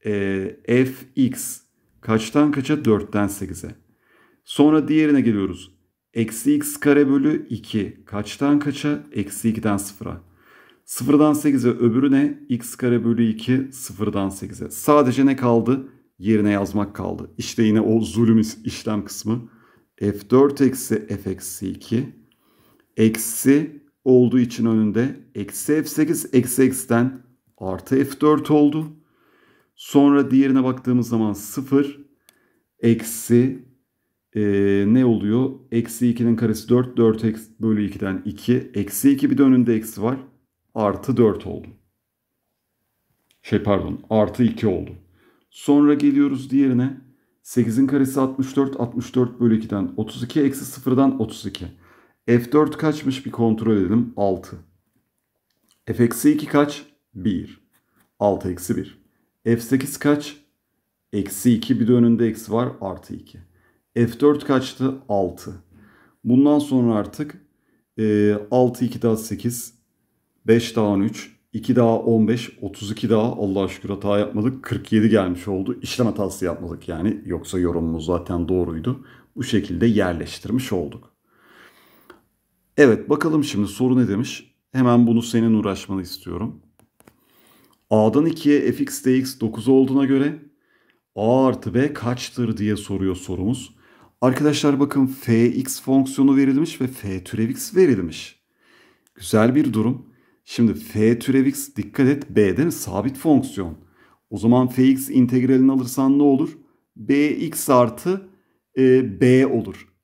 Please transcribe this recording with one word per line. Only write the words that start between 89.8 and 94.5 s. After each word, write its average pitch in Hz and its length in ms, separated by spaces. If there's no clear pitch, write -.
göre 135 340
A 120 300
artı 120 280
B 139 200
kaçtır 123 640
diye 104 180
soruyor 95 400
sorumuz. 92 600
Arkadaşlar 139 580